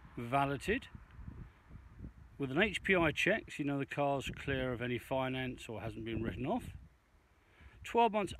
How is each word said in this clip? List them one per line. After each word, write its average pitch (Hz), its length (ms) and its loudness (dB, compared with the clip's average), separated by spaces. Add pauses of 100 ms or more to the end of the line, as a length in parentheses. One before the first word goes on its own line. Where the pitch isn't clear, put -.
(160)
valeted, 139 720 0 (1500)
with 135 140 -2
an 160 100 4
H 208 220 2
P 190 100 6
I 165 160 6
check, 185 380 2
so - 100 -14
you 147 60 -2
know 139 160 0
the 135 60 0
car's 139 440 0 (140)
clear 131 280 0
of 117 100 -2
any 123 160 0
finance 131 720 -2
or 107 120 -6
hasn't 110 240 -6
been 113 180 -2
written 117 240 -2
off, 233 280 -2 (1080)
twelve 233 300 4
months 202 280 0